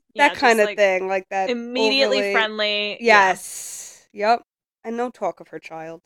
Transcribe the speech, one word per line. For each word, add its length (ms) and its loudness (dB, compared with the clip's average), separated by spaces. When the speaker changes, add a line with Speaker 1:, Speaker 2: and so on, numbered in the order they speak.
Speaker 1:
that 0 -
Speaker 2:
Yeah, 140 4
just, 120 -4
Speaker 1:
kinda 240 4
Speaker 2:
like, 120 -6
Speaker 1:
thing, 320 2
like, 220 -4
that 180 -2
Speaker 2:
immediately 720 0
Speaker 1:
overly 140 -2
Speaker 2:
friendly. 680 -2
Yeah. 300 6
Speaker 1:
Yes. 840 -12
Yep. 300 0
And 100 -8
no 140 -4
talk 320 -8
of 80 -20
her 100 -16
child. 460 -16